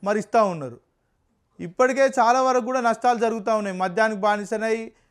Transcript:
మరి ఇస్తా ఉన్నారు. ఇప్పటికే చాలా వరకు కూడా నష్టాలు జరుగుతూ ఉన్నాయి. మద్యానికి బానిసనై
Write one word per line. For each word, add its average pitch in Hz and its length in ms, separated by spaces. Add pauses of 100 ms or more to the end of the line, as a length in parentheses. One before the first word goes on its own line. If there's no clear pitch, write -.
మరి 208 140
ఇస్తా 220 240
ఉన్నారు. 151 380 (800)
ఇప్పటికే 254 460
చాలా 254 360
వరకు 254 220
కూడా 254 160
నష్టాలు 233 380
జరుగుతూ 226 380
ఉన్నాయి. 196 200
మద్యానికి 190 440
బానిసనై 220 720 (180)